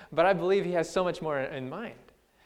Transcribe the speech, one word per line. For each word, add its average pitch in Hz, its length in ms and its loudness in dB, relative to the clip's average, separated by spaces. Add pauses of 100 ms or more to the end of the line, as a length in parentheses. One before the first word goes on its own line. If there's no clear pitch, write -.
(120)
but 160 140 4
I 196 60 6
believe 180 320 2
he 175 80 -2
has 165 160 0
so 190 140 0
much 170 200 -4
more 151 180 -2
in 135 280 -6
mind. 175 260 -12 (520)